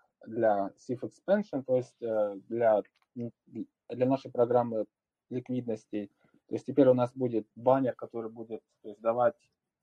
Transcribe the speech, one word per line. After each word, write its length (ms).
для 500
сиф 280
Expansion, 600
то 120
есть, 260
э, 340
для, 340
м, 160
для 180
нашей 240
программы 560
ликвидности. 800
То 60
есть 120
теперь 220
у 60
нас 200
будет 320
баннер, 380
который 360
будет, 320
то 60
есть, 120
давать 360